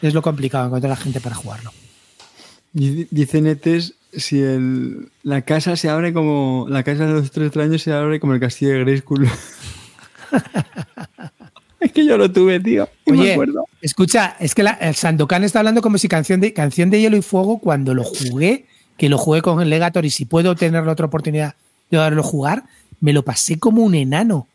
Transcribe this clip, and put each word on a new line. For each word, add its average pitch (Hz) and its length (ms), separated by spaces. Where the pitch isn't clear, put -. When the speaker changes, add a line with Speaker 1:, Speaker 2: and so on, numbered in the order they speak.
Speaker 1:
Es 151 100
lo 160 80
complicado, 139 460
encontrar 127 260
a 131 40
gente 131 240
para 120 140
jugarlo. 110 380
Speaker 2:
Y 139 160
di-, 160 200
dice 147 300
Netes 165 540
si 143 240
el, 131 720
la 139 200
casa 160 340
se 160 140
abre 165 240
como, 139 560
la 135 120
casa 147 240
de 156 60
los 147 180
tres 151 180
extraños 156 340
se 160 100
abre 151 280
como 143 140
el 123 60
castillo 131 320
de 135 80
Grayskull. 135 520
<laughs> - 60
Es 294 120
que 302 120
yo 254 140
lo 196 120
tuve, 185 280
tío, 202 300
y 302 60
me 269 80
Speaker 1:
Oye, 196 140
Speaker 2:
acuerdo. 294 300
Speaker 1:
escucha, 185 600
es 170 140
que 202 100
la, 208 80
el 160 240
Sandokan 180 480
está 208 160
hablando 220 200
como 214 160
si 185 120
Canción 175 320
de, 214 120
Canción 175 380
de 208 100
Hielo 220 160
y 196 60
Fuego, 196 360
cuando 139 360
lo 127 80
jugué, 143 640
que 151 120
lo 143 80
jugué 165 260
con 170 200
el 160 80
Legator 170 340
y 147 60
si - 140
puedo 170 320
tener 165 280
la 160 80
otra 160 140
oportunidad 151 480
de 165 80
verlo 156 260
jugar, 156 400
me 151 120
lo 143 120
pasé 156 360
como 226 240
un 196 100
enano 151 600